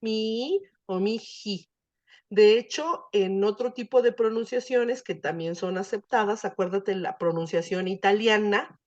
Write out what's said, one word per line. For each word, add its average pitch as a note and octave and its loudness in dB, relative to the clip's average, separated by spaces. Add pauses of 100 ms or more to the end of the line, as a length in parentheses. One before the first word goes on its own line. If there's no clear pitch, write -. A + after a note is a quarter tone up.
mihi A3+ -2 (240)
o F#3 -2
mi G#3+ 0
ji. - -10 (600)
De G#3+ 8
hecho, D#4 -6
en G3 2
otro A3+ 0
tipo B3 -2
de A#3+ 4
pronunciaciones A#3+ -2
que F3+ -8
también E3 -6
son F3+ -4
aceptadas, G#3 -2
acuérdate G3 -2
la F3+ -6
pronunciación E3+ -2
italiana G#3 2